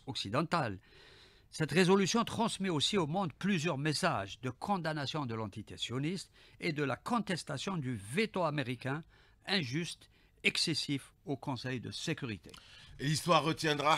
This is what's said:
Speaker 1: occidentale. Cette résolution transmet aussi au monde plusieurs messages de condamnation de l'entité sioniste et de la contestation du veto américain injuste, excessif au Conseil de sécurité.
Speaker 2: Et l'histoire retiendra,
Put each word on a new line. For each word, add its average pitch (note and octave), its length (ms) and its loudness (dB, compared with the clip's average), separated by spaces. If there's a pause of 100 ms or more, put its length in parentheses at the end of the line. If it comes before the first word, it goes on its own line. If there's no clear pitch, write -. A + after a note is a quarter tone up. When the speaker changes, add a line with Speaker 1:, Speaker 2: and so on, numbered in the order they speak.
Speaker 1:
occidentale. B2 720 0 (720)
Cette D3+ 220 -2
résolution F#3+ 500 6
transmet F#3+ 460 -2
aussi D#3+ 280 2
au E3+ 80 4
monde E3+ 280 -2
plusieurs E3+ 440 0
messages C#3 600 0
de B2 100 -4
condamnation D#3 760 -2
de A2+ 100 -2
l'entité G#2+ 400 -6
sioniste D3 560 -4 (300)
et E3+ 100 -2
de D3 120 -2
la C3+ 120 0
contestation F#3+ 800 -2
du B2+ 220 -2
veto E3+ 460 0
américain C#3+ 600 -2 (420)
injuste, E3 640 -2 (340)
excessif - 680 0 (140)
au C#3+ 100 -4
Conseil B2+ 460 -6
de A2 100 -8
sécurité. B2 600 -6 (480)
Speaker 2:
Et B2+ 60 -4
l'histoire D#3 380 4
retiendra, D3+ 540 2